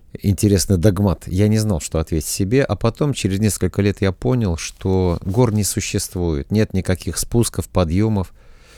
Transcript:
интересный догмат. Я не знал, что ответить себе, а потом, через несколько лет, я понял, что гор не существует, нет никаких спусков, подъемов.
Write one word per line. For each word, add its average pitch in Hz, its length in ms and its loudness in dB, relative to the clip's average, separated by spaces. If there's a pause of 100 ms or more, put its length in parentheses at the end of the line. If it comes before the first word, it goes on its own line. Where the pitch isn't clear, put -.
(220)
интересный 98 560 2
догмат. 92 480 2
Я 101 220 2
не 110 100 2
знал, 107 220 0
что - 180 -4
ответить 80 300 -2
себе, 110 360 0
а - 120 -2
потом, 135 360 0
через 98 260 -2
несколько 98 440 0
лет, 101 180 0
я 95 120 2
понял, 117 440 0
что 92 680 0
гор 110 280 2
не 107 120 2
существует, 87 880 -4
нет 107 220 2
никаких 90 460 -2
спусков, - 500 -2
подъемов. 95 640 0 (460)